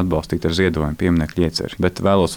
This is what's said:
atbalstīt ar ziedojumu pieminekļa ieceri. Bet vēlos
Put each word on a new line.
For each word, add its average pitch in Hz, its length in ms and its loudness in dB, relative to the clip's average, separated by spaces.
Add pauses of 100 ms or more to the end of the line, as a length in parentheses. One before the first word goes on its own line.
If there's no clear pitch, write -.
atbalstīt 85 480 -2
ar 82 80 -2
ziedojumu 78 400 0
pieminekļa 85 480 0
ieceri. - 320 -6
Bet - 240 -2
vēlos 98 340 2